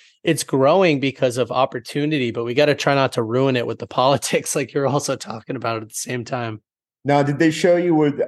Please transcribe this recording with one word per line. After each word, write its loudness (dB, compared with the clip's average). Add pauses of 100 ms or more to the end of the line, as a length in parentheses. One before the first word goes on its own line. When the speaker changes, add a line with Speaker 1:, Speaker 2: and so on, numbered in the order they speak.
(220)
Speaker 1:
it's -2
growing 4
because -2
of -2
opportunity, -2
but -6
we -6
gotta 4
try 2
not 2
to -2
ruin 0
it -2
with -6
the -12
<laughs> -4
politics, 0
like -4
you're 0
also -2
talking -12
about -4
at -12
the -18
same -8
time. -8 (460)
Speaker 2:
Now, 4
did -2
they 4
show 2
you 2
where, 4 (160)